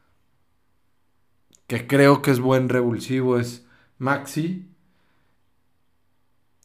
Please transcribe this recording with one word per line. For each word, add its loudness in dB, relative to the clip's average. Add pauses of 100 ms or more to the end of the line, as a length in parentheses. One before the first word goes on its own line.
(1700)
que -6
creo 4
que 2
es 2
buen 2
revulsivo, 0
es -8 (340)
Maxi. -6 (2000)